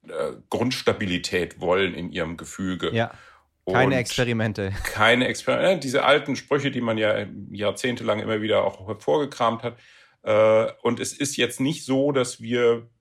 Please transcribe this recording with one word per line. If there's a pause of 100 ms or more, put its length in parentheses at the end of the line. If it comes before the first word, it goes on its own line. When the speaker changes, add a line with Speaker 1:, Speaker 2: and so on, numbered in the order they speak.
Speaker 1:
äh, (180)
Grundstabilität
wollen
in
ihrem
Gefüge.
Speaker 2:
Ja. (560)
Keine
Speaker 1:
Und
Speaker 2:
Experimente. (100)
Speaker 1:
keine
Exper-,
äh,
diese
alten
Sprüche,
die
man
ja (240)
jahrzehntelang
immer
wieder
auch
hervorgekramt
hat. (460)
Äh, (100)
und
es
ist
jetzt
nicht
so,
dass
wir (120)